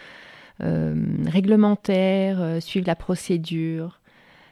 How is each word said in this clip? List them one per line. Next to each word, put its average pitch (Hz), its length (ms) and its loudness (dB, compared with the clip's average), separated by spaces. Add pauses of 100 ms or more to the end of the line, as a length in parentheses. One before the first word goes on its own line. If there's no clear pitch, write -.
(640)
euh, 156 320 0 (320)
réglementaire, 190 1120 2
euh, 165 200 -2
suivre 185 260 -4
la 170 100 0
procédure, 165 1040 -4 (520)